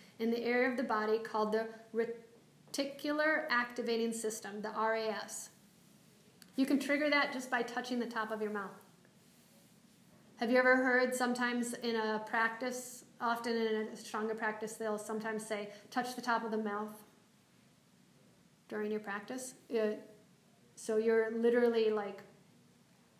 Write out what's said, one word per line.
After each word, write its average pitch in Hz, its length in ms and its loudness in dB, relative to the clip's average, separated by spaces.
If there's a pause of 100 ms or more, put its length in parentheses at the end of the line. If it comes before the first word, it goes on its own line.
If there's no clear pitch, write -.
(200)
in 233 100 2
the 233 140 0
area 247 260 4
of 240 60 -2
the 269 60 0
body 214 360 2
called 214 340 -2
the 220 140 2 (260)
reticular 277 1600 -2
activating 233 600 0
system, 214 500 -6
the 208 80 -4
R 220 240 0
A 220 140 -2
S. - 420 -6 (1040)
You 269 100 2
can 277 120 4
trigger 294 320 0
that 285 220 2
just 254 180 -8
by 240 120 0
touching 247 380 -4
the 226 60 -2
top 220 240 -4
of 214 120 -4
your 208 80 -2
mouth. 202 280 -8 (1600)
Have 233 140 0
you 254 80 6
ever 254 180 8
heard 254 380 4
sometimes 240 600 0
in 233 220 -2
a 220 300 0
practice, 240 800 -2 (160)
often 233 360 0
in 220 260 0
a 220 140 -8
Ashtanga 220 400 -4
practice, 214 380 -4
they'll 214 240 -2
sometimes 220 480 -6
say, 208 240 -6 (200)
"Touch 247 260 -2
the 240 60 -8
top 226 220 0
of 220 60 -4
the 214 80 0
mouth" 214 380 -4 (1700)
during 214 220 -4
your 214 100 -2
practice? 208 540 -8 (180)
Uh, 220 200 2 (840)
so 220 200 -2
you're 226 340 4
literally, 233 600 4
like, 202 320 -2 (960)